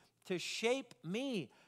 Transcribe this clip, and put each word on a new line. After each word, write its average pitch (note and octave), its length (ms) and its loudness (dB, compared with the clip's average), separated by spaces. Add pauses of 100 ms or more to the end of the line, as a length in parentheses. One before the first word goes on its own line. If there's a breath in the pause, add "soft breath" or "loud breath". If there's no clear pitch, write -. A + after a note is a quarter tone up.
(240 soft breath)
to F3+ 140 -2
shape B3 560 0 (100)
me, G#3 480 -2 (160 soft breath)